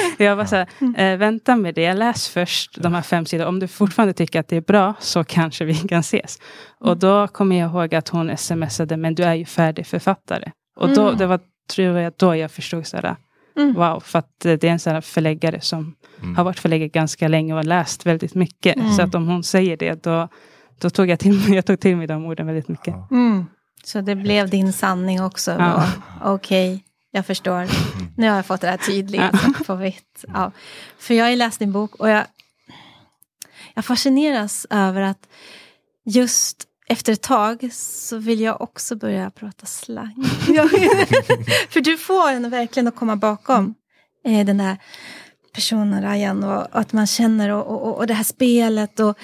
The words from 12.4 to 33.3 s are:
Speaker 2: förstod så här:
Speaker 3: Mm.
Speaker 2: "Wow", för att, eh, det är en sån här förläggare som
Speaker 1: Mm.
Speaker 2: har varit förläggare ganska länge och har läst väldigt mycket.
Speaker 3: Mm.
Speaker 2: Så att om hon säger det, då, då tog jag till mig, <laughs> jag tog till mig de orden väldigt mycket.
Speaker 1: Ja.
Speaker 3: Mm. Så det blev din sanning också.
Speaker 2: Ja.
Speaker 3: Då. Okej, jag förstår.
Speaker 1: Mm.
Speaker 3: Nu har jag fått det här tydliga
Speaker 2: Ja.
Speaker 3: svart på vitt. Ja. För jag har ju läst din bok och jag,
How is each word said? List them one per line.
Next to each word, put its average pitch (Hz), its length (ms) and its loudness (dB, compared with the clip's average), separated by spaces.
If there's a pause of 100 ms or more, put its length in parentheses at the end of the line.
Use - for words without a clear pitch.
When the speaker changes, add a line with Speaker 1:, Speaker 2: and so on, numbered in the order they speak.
Speaker 2:
förstod 165 360 -10
så - 100 -10
här: - 180 -4 (420)
Speaker 3:
Mm. 285 160 4
Speaker 2:
"Wow", 170 260 2
för - 200 -2
att, - 260 -8
eh, 170 80 6
det 160 140 2
är 170 40 4
en 165 80 0
sån 160 140 -2
här 160 80 -2
förläggare 160 600 -2
som 160 340 -6 (260)
Speaker 1:
Mm. 175 140 -8
Speaker 2:
har 175 80 2
varit 180 160 -2
förläggare 160 300 0
ganska 160 380 0
länge 160 260 2
och 160 60 -2
har 156 40 -2
läst 170 420 -2
väldigt 165 300 0
mycket. 185 420 0
Speaker 3:
Mm. 226 140 0
Speaker 2:
Så 202 100 4
att 180 140 0
om 165 120 0
hon 175 160 0
säger 185 340 2
det, 165 260 -4
då, 165 240 0 (540)
då 175 80 0
tog 185 200 2
jag 170 100 2
till 202 140 4
mig, 196 100 2
<laughs> 202 120 6
jag 185 100 2
tog 190 140 2
till 185 180 2
mig 165 100 -4
de 156 180 -4
orden 160 220 -6
väldigt 160 200 -4
mycket. - 200 -8
Speaker 1:
Ja. 165 240 -8
Speaker 3:
Mm. 233 340 2 (380)
Så - 180 -6
det 196 140 -2
blev 202 340 0
din 190 240 2
sanning 185 500 -2
också. - 280 -4
Speaker 2:
Ja. 170 320 2 (400)
Speaker 3:
Då. 196 100 0
Okej, 190 500 0 (280)
jag 190 140 -4
förstår. 185 360 -4
Speaker 1:
Mm. 180 60 -6 (500)
Speaker 3:
Nu 226 120 2
har 208 60 4
jag 190 100 -2
fått 185 160 -4
det 175 60 -2
här 185 100 -2
tydliga 196 560 -2
Speaker 2:
Ja. 202 60 2
Speaker 3:
svart 277 280 0
på 190 80 -4
vitt. - 520 -8
Ja. 190 240 -4 (480)
För - 140 -2
jag 226 120 4
har 240 40 4
ju 247 60 2
läst 233 240 -2
din 202 120 0
bok 208 240 -4
och 220 140 0
jag, 214 140 2 (1500)